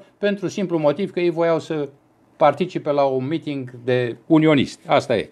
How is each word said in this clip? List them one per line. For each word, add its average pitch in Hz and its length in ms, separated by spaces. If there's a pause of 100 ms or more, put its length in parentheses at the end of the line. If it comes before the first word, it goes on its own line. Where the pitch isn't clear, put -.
(180)
pentru 196 300
simplu 170 300
motiv 156 340
că - 80
ei 175 100
voiau 165 300
să 147 300 (480)
participe 156 540
la 143 120
un 131 240
meeting 139 460 (100)
de 123 420
unionist. 156 600
Asta 127 320
e. 85 140